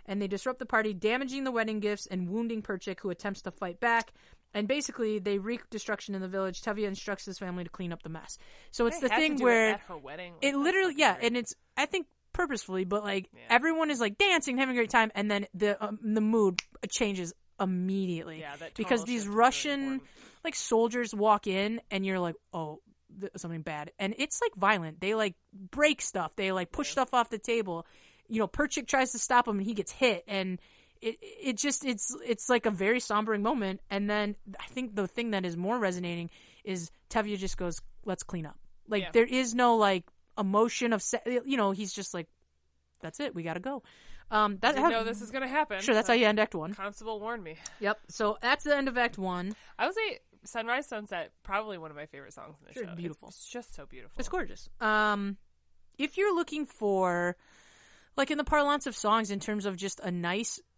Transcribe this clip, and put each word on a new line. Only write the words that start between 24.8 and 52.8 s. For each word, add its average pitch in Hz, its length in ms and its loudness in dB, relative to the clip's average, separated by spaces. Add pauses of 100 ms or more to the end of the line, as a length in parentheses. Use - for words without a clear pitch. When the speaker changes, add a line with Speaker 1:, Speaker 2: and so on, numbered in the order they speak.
Speaker 1:
They, 196 120 0
like, 214 220 0 (180)
break 262 480 0
stuff. - 360 -4
They, 190 160 0
like, 180 180 -2
push 294 180 -4
Speaker 2:
Yeah. - 20 -6 (120)
Speaker 1:
stuff 247 100 -8
off 240 160 4
the 226 80 -6
table. 196 480 -2 (440)
You 220 100 0
know, 208 80 2
Perchik 285 400 0
tries 262 240 4
to - 80 -4
stop 247 280 4
him, 214 100 0
and 190 100 0
he 233 60 -2
gets 208 180 -4
hit, 220 360 4
and 190 320 -2 (400)
it, 226 220 -4
it 262 360 -4
just, 277 280 0
it's, 247 300 0 (100)
it's, - 240 2
like, 247 160 4
a 226 60 2
very 202 280 2
sombering 214 440 0
moment. 208 460 0
And 202 200 0
then 208 260 0 (240)
I - 80 -12
think 254 280 -6
the 196 120 0
thing 233 240 -4
that 190 140 0
is 170 100 -2
more 190 220 0
resonating 180 540 -2 (320)
is 180 260 -6 (220)
Tevye 208 260 0
just 185 200 -2
goes, 175 240 -4 (220)
"Let's 185 200 -6
clean 165 240 -6
up." 151 100 -16 (300)
Like, 208 160 0
Speaker 2:
Yeah. 175 80 -6
Speaker 1:
there 233 140 8
is 254 280 0
no, 240 240 6
like, 196 280 4 (340)
emotion 220 540 2
of, 202 100 0
se-, 247 420 0
you 269 120 0
know, 202 140 4
he's 196 220 -4
just 196 220 -6
like, 175 120 -6 (720)
"That's - 200 -12
it, 285 160 -4
we 170 80 -6
gotta 165 160 -4
go." 262 240 -8 (480)
Um, 208 260 4
that 226 140 4
Speaker 2:
Didn't 269 140 2
Speaker 1:
how 339 40 8
Speaker 2:
know 226 160 2
this 226 160 -4
is 226 100 -12
gonna 262 160 -4
happen, 254 340 0
Speaker 1:
Sure, 233 140 4
that's 220 120 6
Speaker 2:
so 247 60 8
Speaker 1:
how 226 60 6
you 240 60 6
end 214 140 4
Act 214 160 2
One. 170 180 -4
Speaker 2:
Constable 208 460 -8
warned 220 240 -8
me. 160 120 -12 (240)
Speaker 1:
Yep. 208 200 0 (100)
So 214 320 0
that's 262 240 2
the 294 100 4
end 277 140 2
of 240 80 -4
Act 240 200 2
One. 185 380 -4 (240)
Speaker 2:
I 240 60 0
would 359 100 0
say 440 240 -4 (240)
Sunrise 233 440 -4
Sunset, 208 440 -8 (120)
probably 208 340 -2
one 160 140 -10
of 147 60 -16
my 151 100 -10
favorite 139 260 -18
songs - 260 -16
in - 80 -20
the - 60 -20
Speaker 1:
Sure, 240 140 -8